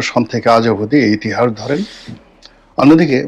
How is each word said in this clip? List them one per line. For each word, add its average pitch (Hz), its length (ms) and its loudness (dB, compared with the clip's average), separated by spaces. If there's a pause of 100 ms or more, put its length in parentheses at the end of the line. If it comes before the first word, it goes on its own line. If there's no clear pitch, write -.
সন - 120 -2 (100)
থেকে 117 240 -4
আজ 117 180 2
অবধি 110 320 -2
এই 104 120 0
ইতিহাস 117 300 -4 (140)
ধরেন, 143 200 -6 (960)
অন্যদিকে 147 400 4 (100)